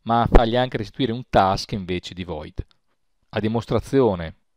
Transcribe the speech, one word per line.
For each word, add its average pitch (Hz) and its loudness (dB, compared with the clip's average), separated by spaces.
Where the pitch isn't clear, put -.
ma 117 2
fargli 113 6
anche 123 -2
restituire 113 -4
un 120 -8
task 98 2
invece 90 -6
di 90 -10
void. 85 -10
A 110 -4
dimostrazione 110 0